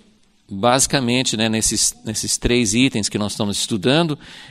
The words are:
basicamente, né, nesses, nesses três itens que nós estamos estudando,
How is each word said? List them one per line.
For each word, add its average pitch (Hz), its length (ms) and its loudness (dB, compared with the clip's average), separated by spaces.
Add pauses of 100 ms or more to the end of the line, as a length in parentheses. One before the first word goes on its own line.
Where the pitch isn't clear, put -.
(540)
basicamente, 123 840 2
né, 113 100 2
nesses, 110 560 0
nesses 107 340 -4
três 120 360 2
itens 117 340 0
que - 100 -4
nós 104 140 -2
estamos 101 260 -4
estudando, 139 600 0 (320)